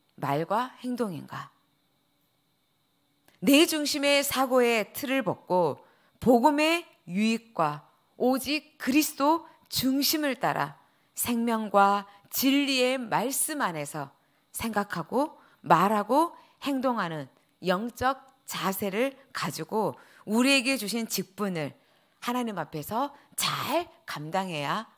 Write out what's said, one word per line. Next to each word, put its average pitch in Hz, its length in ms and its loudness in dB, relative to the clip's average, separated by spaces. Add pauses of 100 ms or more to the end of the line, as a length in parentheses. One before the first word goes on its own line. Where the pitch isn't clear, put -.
(140)
말과 165 640 -2
행동인가? 196 720 -8 (1900)
내 285 260 6
중심의 285 560 0
사고의 247 680 2
틀을 269 300 -2
벗고 170 640 -2 (360)
복음의 302 680 4 (220)
유익과 180 800 -2 (280)
오직 262 600 -2
그리스도 294 720 0 (200)
중심을 277 680 0
따라 151 420 -2 (360)
생명과 208 920 0 (240)
진리의 269 680 2
말씀 254 600 -2
안에서 151 520 -6 (400)
생각하고 208 840 -4 (220)
말하고 208 760 4 (280)
행동하는 226 680 -2 (380)
영적 240 680 -2 (140)
자세를 190 720 -4 (140)
가지고 160 680 -4 (260)
우리에게 262 520 4
주신 220 320 -6
직분을 175 680 -4 (460)
하나님 240 380 -4
앞에서 208 540 -6 (220)
잘 247 560 -2 (160)
감당해야 165 920 -4